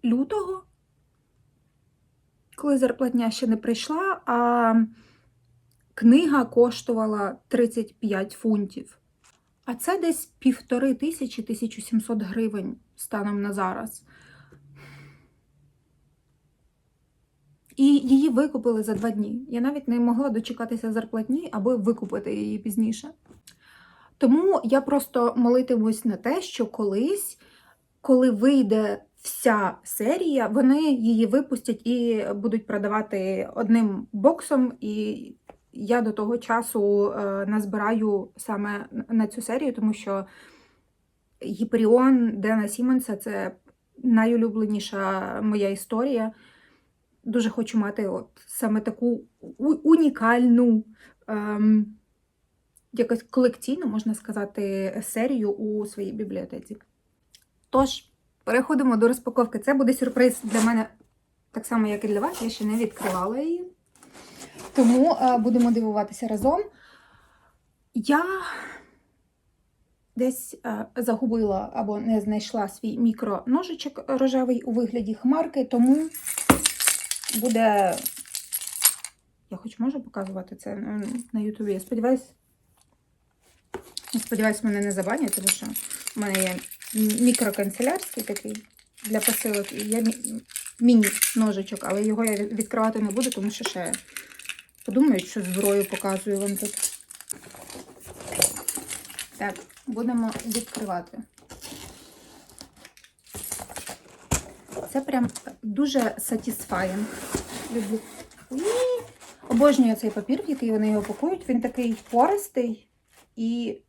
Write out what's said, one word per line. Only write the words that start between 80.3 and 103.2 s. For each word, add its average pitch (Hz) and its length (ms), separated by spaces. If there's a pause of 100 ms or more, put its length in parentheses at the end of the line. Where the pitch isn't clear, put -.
це, 202 200
ну, 208 300 (260)
на 220 80
Ютубі? 214 320
Я 190 80
сподіваюсь, 247 520 (1800)
я 226 80
сподіваюсь, 214 440
мене 202 160
не 202 120
забанять, 208 420
тому 190 140
що - 180 (500)
в - 40
мене 190 220
є 180 140 (400)
м-, 214 240
мікроканцелярський 240 1000
такий 214 420 (400)
для 214 160
посилок, 214 520
і - 40
є 214 260
мі-, 226 400 (380)
міні-ножичок, 214 1000
але 202 220
його 220 200
я 214 120
від-, 208 160
відкривати 220 460
не 214 120
буду, 247 200
тому 208 200
що 226 140
ще 170 280 (920)
подумають, 240 400
що 214 160
зброю 196 420
показую 196 560
вам 202 160
тут. - 420 (2500)
Так, 202 160 (320)
будемо 233 440 (160)
відкривати. 214 720 (3750)